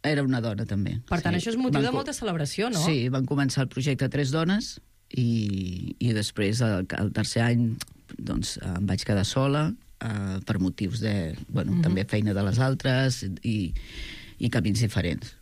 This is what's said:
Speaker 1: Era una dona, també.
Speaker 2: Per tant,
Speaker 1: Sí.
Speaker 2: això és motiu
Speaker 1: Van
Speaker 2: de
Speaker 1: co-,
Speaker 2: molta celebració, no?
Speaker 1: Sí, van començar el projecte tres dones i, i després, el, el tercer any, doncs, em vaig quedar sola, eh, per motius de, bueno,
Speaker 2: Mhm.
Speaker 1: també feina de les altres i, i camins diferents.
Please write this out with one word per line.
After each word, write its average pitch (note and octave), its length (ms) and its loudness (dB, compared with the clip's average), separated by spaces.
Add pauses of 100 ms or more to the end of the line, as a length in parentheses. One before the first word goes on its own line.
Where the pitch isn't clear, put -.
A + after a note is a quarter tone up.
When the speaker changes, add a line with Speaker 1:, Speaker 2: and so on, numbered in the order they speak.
Speaker 1:
Era C#3+ 200 2
una C3 180 2
dona, G#2 260 -2
també. G2+ 320 0 (100)
Speaker 2:
Per F3 140 0
tant, E3+ 120 0
Speaker 1:
Sí. F3 60 2
Speaker 2:
això A3+ 100 -2
és A3+ 60 0
motiu B3+ 240 2
Speaker 1:
Van - 40 4
Speaker 2:
de A#3+ 60 2
Speaker 1:
co-, B3+ 60 0
Speaker 2:
molta C#4 160 -4
celebració, F#3+ 580 -2
no? E3+ 140 2
Speaker 1:
Sí, C3+ 240 2
van C3 180 0
començar C#3 360 2
el A#2+ 60 0
projecte C3+ 400 0
tres C#3+ 220 0
dones E3+ 500 0 (300)
i, G2+ 880 0
i A#2+ 140 2
després, G#2 480 0
el, G2+ 260 2 (120)
el G#2 140 0
tercer A2+ 300 0
any, A#2 340 2 (420)
doncs, - 440 -4
em F#2 240 -2
vaig - 180 0
quedar G2+ 200 2
sola, C#3+ 480 2 (280)
eh, G2+ 460 -4
per G2 140 0
motius F#2+ 400 -2
de, G2+ 360 0 (120)
bueno, - 240 0
Speaker 2:
Mhm. - 100 4
Speaker 1:
també F#2+ 240 2
feina G#2 260 0
de G2 100 2
les G2+ 160 2
altres C3 680 2 (180)
i, G#2 320 0 (640)
i B2 120 0
camins G#2 300 2
diferents. F#2+ 600 0